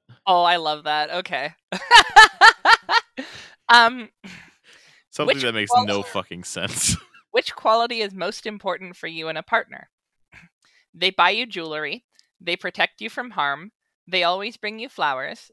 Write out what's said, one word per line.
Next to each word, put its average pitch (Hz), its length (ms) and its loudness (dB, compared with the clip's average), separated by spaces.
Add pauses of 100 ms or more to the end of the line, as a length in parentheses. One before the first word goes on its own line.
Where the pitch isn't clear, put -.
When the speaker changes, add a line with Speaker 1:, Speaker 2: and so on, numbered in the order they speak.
(260)
Speaker 1:
Oh, 180 160 -4
I 175 140 2
love 151 300 -6
that. 151 260 -4
Okay. 160 420 -8 (180)
<laughs> 190 80 -8 (1900)
Um, 240 420 4 (1000)
Speaker 2:
Something - 260 0
Speaker 1:
which 135 80 -6
Speaker 2:
that 120 100 0
makes 107 180 -2
Speaker 1:
qual- - 140 4
Speaker 2:
no 101 180 0
fucking 90 400 -8
sense. - 520 -4 (180)
<laughs> - 180 -20
Speaker 1:
Which - 240 -2
quality 233 460 0
is 202 120 -6
most 190 320 -8
important 190 500 -8
for - 120 -14
you 165 200 -10
in 160 100 -8
a 151 60 -10
partner? - 460 -4 (440)
<clears throat> - 60 -20 (580)
They 180 120 0
buy 185 220 4
you 226 140 -4
jewelry. 165 600 -8 (340)
They 175 160 -4
protect - 460 -4
you 220 80 -10
from 247 220 -12
harm. 151 400 -6 (360)
They 180 160 -2
always 190 320 -2
bring 220 240 -12
you 240 80 -12
flowers. 147 640 -6